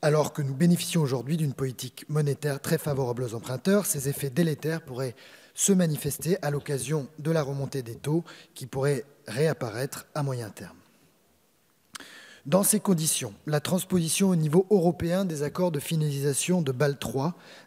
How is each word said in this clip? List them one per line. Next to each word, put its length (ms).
alors 320
que 80
nous 140
bénéficions 480
aujourd'hui 340
d'une 160
politique 560
monétaire 500
très 200
favorable 440
aux 120
emprunteurs. 500
Ces 240
effets 220
délétères 500
pourraient 340
se 220
manifester 680
à 100
l'occasion 560
de 120
la 120
remontée 400
des 140
taux 280
qui 100
pourrait 400
réapparaître 880
à 80
moyen 260
terme. 300
Dans 160
ces 160
conditions, 540
la 120
transposition 680
au 80
niveau 320
européen 560
des 200
accords 260
de 100
finalisation 800
de 120
Bâle 260
trois, 400